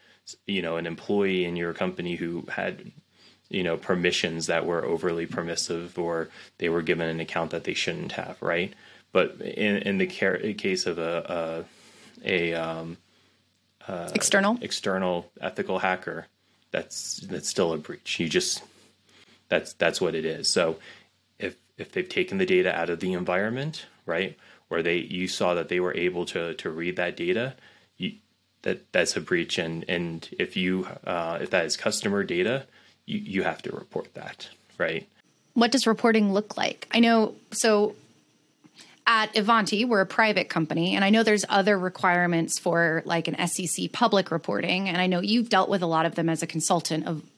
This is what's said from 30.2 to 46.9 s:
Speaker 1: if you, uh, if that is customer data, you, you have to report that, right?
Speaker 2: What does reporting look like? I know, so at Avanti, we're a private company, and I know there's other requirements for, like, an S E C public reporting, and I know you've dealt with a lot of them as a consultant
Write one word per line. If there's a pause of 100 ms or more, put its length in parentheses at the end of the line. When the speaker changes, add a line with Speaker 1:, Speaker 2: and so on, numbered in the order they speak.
Speaker 1:
if
you, (200)
uh,
if
that
is
customer
data, (400)
you,
you
have
to
report
that, (280)
right? (460)
Speaker 2:
What
does
reporting
look
like?
I
know, (160)
so (1120)
at
Avanti,
we're
a
private
company,
and
I
know
there's
other
requirements
for,
like,
an
S
E
C
public
reporting,
and
I
know
you've
dealt
with
a
lot
of
them
as
a
consultant